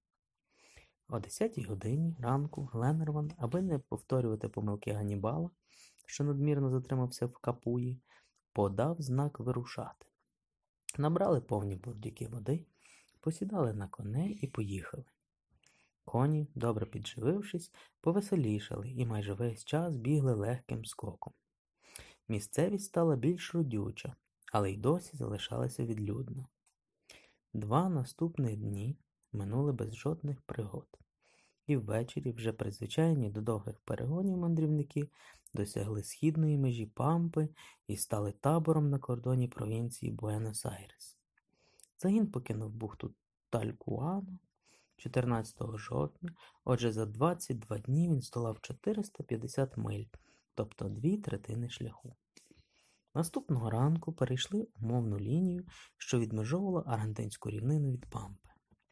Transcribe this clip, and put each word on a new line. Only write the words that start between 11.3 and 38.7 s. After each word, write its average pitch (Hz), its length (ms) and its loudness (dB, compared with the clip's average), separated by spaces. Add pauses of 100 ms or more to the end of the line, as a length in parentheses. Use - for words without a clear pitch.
повні 101 360 0
бурдюки 110 500 -8
води, 123 400 -2 (540)
посідали 165 520 0
на 98 160 -4
коней 139 440 -2
і 175 140 -4
поїхали. 101 580 -6 (1000)
Коні, 147 500 2
добре 117 320 0
підживившись, 165 840 -4 (280)
повеселішали 143 880 0
і 123 160 0
майже 104 280 0
весь 113 300 -2
час 160 320 0
бігли 131 380 4
легким 113 500 -2
скоком. - 480 -8 (960)
Місцевість 185 560 2
стала 147 320 4
більш 165 380 2
родюча, 113 600 0 (380)
але 101 200 4
й 101 40 -4
досі 151 400 2
залишалася 120 680 -2
відлюдна. 117 640 -4 (1080)
Два 113 340 2
наступних 139 680 0
дні 107 400 -2 (360)
минули 113 400 0
без 107 220 -4
жодних 143 480 -2
пригод. - 560 -8 (680)
І 147 100 4
ввечері, 117 560 0
вже 113 200 -2
призвичайні 113 760 2
до 107 100 -4
довгих 110 400 -2
перегонів, 170 560 0
мандрівники 151 720 2 (460)
досягли 104 480 -2
східної 156 560 2
межі 120 280 2
Пампи 160 640 2 (380)
і 101 100 -2
стали 104 360 0
табором 156 580 4